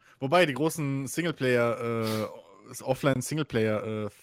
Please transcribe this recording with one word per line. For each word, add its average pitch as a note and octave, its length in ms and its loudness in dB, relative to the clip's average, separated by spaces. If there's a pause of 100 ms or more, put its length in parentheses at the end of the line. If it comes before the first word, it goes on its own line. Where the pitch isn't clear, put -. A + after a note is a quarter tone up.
(200)
wobei E3 260 6
die C#3+ 80 2
großen C#3 540 -2
Singleplayer, A#2+ 1200 0
äh, G2+ 540 -18
Offline-Singleplayer, A2+ 1300 0 (120)